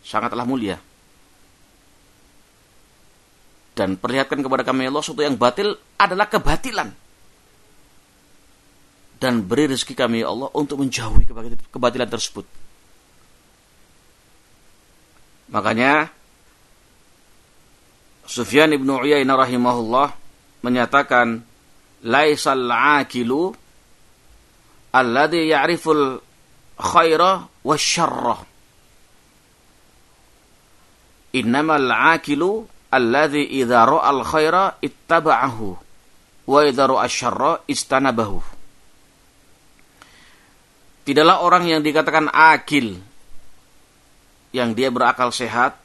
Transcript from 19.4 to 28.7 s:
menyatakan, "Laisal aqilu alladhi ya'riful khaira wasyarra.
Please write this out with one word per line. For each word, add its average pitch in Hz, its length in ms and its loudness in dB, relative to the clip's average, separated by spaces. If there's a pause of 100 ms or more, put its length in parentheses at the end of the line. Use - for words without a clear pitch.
menyatakan, 123 800 0 (640)
"Laisal 135 640 0
aqilu 135 880 0 (1400)
alladhi 143 560 2
ya'riful 151 720 0 (560)
khaira 170 720 2 (160)
wasyarra. 127 800 -2 (3000)